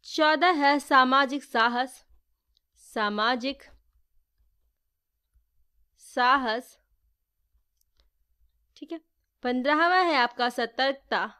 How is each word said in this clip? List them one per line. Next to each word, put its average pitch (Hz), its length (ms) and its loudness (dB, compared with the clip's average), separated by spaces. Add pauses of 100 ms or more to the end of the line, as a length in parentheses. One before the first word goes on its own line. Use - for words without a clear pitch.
चौदह 311 540 2
है 285 180 4
सामाजिक 269 640 2
साहस, 240 600 -2 (800)
सामाजिक 226 760 -4 (2500)
साहस, 247 720 -2 (2000)
ठीक - 160 -18
है। 330 80 -14 (440)
पन्द्रहवाँ 302 600 0
है 330 120 0
आपका 247 320 -2
सतर्कता 240 920 -4